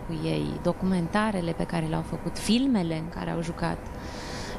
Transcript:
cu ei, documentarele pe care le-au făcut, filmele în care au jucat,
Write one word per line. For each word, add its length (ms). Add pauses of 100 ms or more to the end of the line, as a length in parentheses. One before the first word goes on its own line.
cu 80 (100)
ei, 220 (160)
documentarele 920
pe 120
care 220
le-au 160
făcut, 360
filmele 580
în 120
care 220
au 120
jucat, 360 (800)